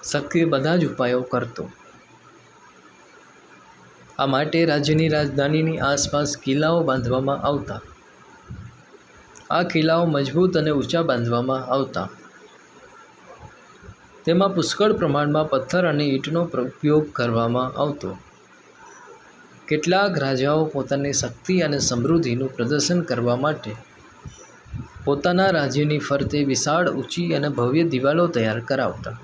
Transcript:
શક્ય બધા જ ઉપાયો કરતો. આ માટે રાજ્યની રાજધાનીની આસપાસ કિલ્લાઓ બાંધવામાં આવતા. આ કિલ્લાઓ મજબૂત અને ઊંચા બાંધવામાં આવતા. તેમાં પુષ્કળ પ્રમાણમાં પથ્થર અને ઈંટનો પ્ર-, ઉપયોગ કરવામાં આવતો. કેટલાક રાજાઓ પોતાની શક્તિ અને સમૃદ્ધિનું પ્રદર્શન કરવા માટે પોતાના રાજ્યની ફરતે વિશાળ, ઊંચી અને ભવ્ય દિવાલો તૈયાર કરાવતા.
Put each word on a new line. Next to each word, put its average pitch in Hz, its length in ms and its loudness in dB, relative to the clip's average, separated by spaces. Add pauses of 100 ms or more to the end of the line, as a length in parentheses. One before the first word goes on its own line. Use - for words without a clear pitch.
શક્ય 147 420 0
બધા 151 300 2
જ 170 100 4
ઉપાયો 123 380 0
કરતો. 123 400 -4 (2500)
આ 139 120 0
માટે 151 360 2
રાજ્યની 156 460 2
રાજધાનીની 151 680 0
આસપાસ 143 580 0
કિલ્લાઓ 156 460 0
બાંધવામાં 131 580 0
આવતા. - 380 -2 (1700)
આ 170 160 2
કિલ્લાઓ 165 420 2
મજબૂત 156 500 2
અને 151 160 2
ઊંચા 147 320 0
બાંધવામાં 127 600 0
આવતા. 123 420 -2 (2250)
તેમાં 185 320 2
પુષ્કળ 202 400 2
પ્રમાણમાં 147 540 0
પથ્થર 147 380 0
અને 147 180 0
ઈંટનો 147 400 0
પ્ર-, 131 240 -2
ઉપયોગ 151 440 2
કરવામાં 120 640 0
આવતો. 143 360 -4 (1600)
કેટલાક 180 520 2
રાજાઓ 139 480 2
પોતાની 139 480 -2
શક્તિ 135 480 -4
અને 143 180 0
સમૃદ્ધિનું 131 720 0
પ્રદર્શન 147 480 0
કરવા 120 360 0
માટે 147 340 -2 (1300)
પોતાના 180 500 2
રાજ્યની 147 480 0
ફરતે 143 440 -2
વિશાળ, 147 460 0
ઊંચી 170 420 -4
અને 147 180 0
ભવ્ય 127 360 0
દિવાલો 147 420 2
તૈયાર 113 340 0
કરાવતા. 117 640 -4